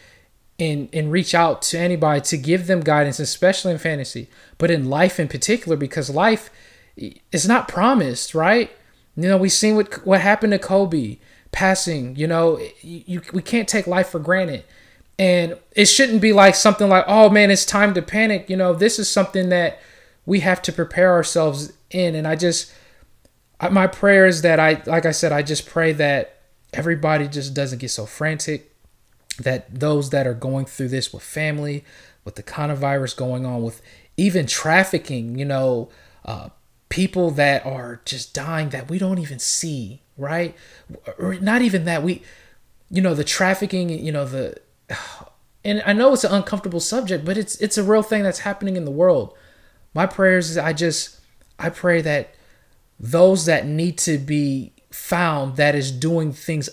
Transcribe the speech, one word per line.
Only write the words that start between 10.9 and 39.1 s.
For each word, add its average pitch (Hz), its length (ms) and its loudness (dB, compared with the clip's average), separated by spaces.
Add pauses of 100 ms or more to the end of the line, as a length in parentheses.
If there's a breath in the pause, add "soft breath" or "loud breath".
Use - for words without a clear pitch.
passing, 165 640 -2
you 151 140 -2
know, 165 320 2 (220)
you, 170 220 -18
you, 180 180 -8 (100)
we 180 100 -4
can't 226 240 -2
take 202 220 -2
life 180 220 0
for 165 100 -6
granted. 165 420 -2 (560 soft breath)
And 175 400 2 (140)
it 208 140 6
shouldn't 226 340 4
be 214 120 6
like 196 220 8
something 202 340 4
like, 190 200 6
"Oh 214 200 8
man, 202 220 6
it's - 140 2
time 202 300 2
to 175 80 0
panic." 208 460 -2
You 185 80 -2
know, 185 160 2
this 208 280 2
is 196 100 -4
something 190 380 0
that 180 320 0 (440 soft breath)
we 190 160 2
have 185 220 0
to 165 100 -4
prepare 180 400 2
ourselves 156 600 0 (180)
in. 180 240 -2
And 156 140 -4
I 160 80 0
just, 170 360 -2 (840 soft breath)
I, 180 120 -2
my 190 180 4
prayer 196 360 6
is 170 180 4
that 160 180 4
I, 156 260 4
like 165 180 2
I 160 60 2
said, 151 220 0
I 147 100 2
just 147 240 -6
pray 165 280 0
that 143 420 0 (360)
everybody 156 540 -2
just 139 280 -8
doesn't 131 260 -4
get 127 100 -8
so 107 160 -8
frantic, 151 640 -6 (680)
that 127 400 -6
those 147 300 -2
that 139 180 0
are 120 60 -4
going 131 320 -6
through 131 240 -8
this 131 220 -6
with - 120 -16
family, 147 600 -6 (400 soft breath)
with - 120 -16
the 104 80 -14
coronavirus 139 720 -4
going 127 280 -6
on, 123 200 -6
with 113 180 -10 (340 soft breath)
even 175 300 0
trafficking, 156 880 -2
you 135 80 -6
know, 131 440 -2 (360 soft breath)
uh, - 260 -12 (380)
people 185 440 0
that 143 340 2
are 127 400 -10
just - 260 -10
dying 156 380 -6
that 131 180 -10
we 175 100 -4
don't 190 200 -2